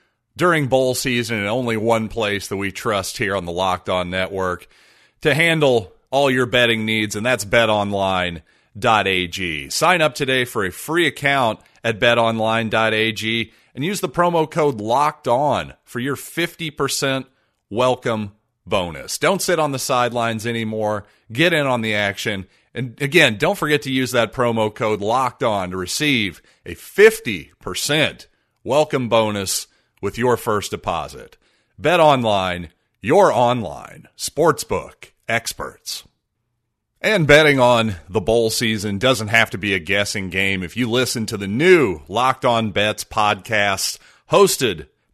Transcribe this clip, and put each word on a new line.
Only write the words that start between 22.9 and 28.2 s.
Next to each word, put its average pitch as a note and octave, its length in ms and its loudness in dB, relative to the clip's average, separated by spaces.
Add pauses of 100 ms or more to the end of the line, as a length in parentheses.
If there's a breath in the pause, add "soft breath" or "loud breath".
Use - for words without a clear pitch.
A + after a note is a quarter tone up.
again, C#3+ 340 4
don't E3+ 220 0
forget D3 240 0
to C3+ 100 -6
use C3 200 0
that A#2 200 2
promo A2+ 420 0
code G#2+ 260 0
Locked A#2+ 420 0
On G2+ 280 0
to F#2 60 -8
receive G#2 640 -2 (240 soft breath)
a F2 100 -12
fifty F#3+ 840 -4
percent B2 680 -4 (360)